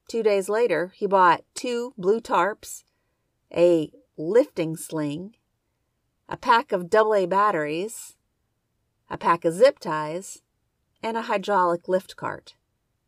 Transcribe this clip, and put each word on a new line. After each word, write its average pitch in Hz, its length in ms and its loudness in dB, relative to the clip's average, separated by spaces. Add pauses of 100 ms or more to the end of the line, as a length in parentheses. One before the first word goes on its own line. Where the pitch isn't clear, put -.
two 226 140 -4
days 202 260 2
later, 196 460 0
he 208 120 -6
bought 180 380 4 (100)
two 247 440 -6
blue 202 220 0
tarps, 208 640 -4 (720)
a 170 360 2 (260)
lifting 165 600 0
sling, 156 580 -8 (920)
a - 80 -10
pack - 360 0
of 180 160 -4
double 220 260 4
A 190 120 2
batteries, 185 880 -2 (920)
a 160 80 -10
pack 170 260 0
of 170 80 2
zip 247 280 4
ties, 156 640 -8 (600)
and 226 140 -6
a 226 60 -4
hydraulic 190 640 0
lift 185 280 -2
cart. - 380 -12 (540)